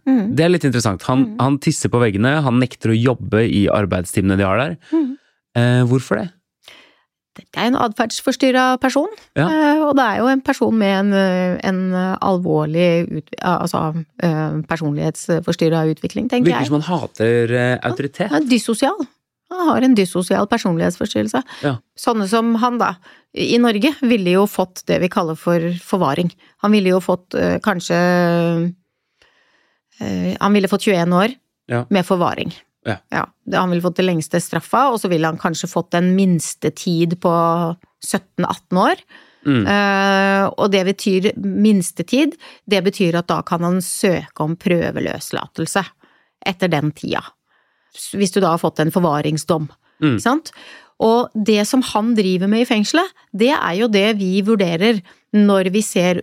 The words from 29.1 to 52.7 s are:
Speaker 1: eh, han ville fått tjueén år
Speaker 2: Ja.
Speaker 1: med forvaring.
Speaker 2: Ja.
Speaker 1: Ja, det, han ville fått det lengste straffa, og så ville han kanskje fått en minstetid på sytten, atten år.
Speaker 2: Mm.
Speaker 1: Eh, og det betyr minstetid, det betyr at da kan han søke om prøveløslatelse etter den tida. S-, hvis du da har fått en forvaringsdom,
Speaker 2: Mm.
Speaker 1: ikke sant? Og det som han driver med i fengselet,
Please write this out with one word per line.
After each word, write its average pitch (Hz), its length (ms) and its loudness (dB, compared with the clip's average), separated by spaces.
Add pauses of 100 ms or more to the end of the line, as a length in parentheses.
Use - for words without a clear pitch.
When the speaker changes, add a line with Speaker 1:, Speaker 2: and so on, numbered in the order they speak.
Speaker 1:
eh, 180 400 -4
han 202 120 2
ville 196 160 4
fått 196 180 -2
tjueén 175 260 2
år 208 220 2 (340)
Speaker 2:
Ja. 123 220 -2
Speaker 1:
med 180 140 2
forvaring. 175 480 -2 (320)
Speaker 2:
Ja. 104 120 -4 (160)
Speaker 1:
Ja, - 140 -4 (220)
det, - 100 -4
han 180 120 0
ville 175 120 0
fått 175 140 -2
det 185 100 2
lengste 170 360 -2
straffa, 226 500 -2
og 220 80 -2
så 196 80 -4
ville 160 180 0
han 160 120 -4
kanskje 170 320 -4
fått - 240 -4
en 180 220 2
minstetid 170 1040 0
på 170 560 0 (280)
sytten, - 400 -6
atten - 340 -6
år. 285 180 2 (500)
Speaker 2:
Mm. 123 200 2
Speaker 1:
Eh, 196 920 2
og 208 140 0
det 190 140 2
betyr 190 500 0
minstetid, 202 960 0 (340)
det 190 160 2
betyr 185 340 0
at 175 100 -4
da 160 140 -2
kan 170 200 -4
han 180 180 0
søke - 600 -4
om 156 160 -4
prøveløslatelse - 1300 -4 (600)
etter 185 260 -2
den 151 200 -2
tida. - 320 -6 (720)
S-, - 240 -14
hvis 196 140 0
du 202 80 0
da 170 160 2
har - 20 -4
fått 160 220 -2
en 156 100 0
forvaringsdom, 156 800 -2 (340)
Speaker 2:
Mm. 139 140 2
Speaker 1:
ikke 95 40 -4
sant? 294 300 -2 (480)
Og 233 320 2 (100)
det 208 260 2
som 262 160 2
han 226 340 -2
driver 185 320 0
med 220 140 2
i - 20 0
fengselet, 247 420 0 (300)